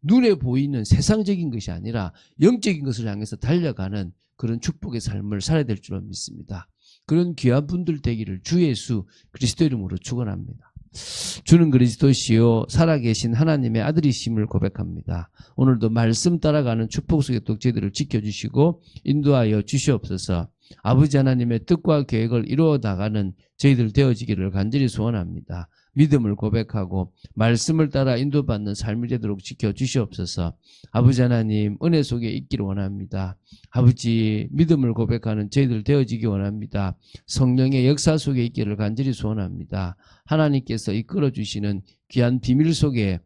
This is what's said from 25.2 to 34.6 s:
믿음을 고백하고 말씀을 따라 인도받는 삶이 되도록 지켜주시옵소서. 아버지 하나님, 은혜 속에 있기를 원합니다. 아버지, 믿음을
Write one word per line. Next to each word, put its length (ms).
믿음을 420
고백하고 760
말씀을 560
따라 280
인도받는 580
삶이 320
되도록 360
지켜주시옵소서. 1120
아버지 320
하나님, 600
은혜 200
속에 260
있기를 360
원합니다. 680
아버지, 800
믿음을 420